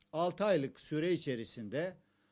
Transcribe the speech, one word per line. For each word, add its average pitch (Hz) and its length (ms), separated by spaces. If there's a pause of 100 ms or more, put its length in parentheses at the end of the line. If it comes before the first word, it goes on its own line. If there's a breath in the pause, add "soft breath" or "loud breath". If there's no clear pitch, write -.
(120)
Altı 170 320
aylık 160 360
süre 156 320
içerisinde 135 840 (360 soft breath)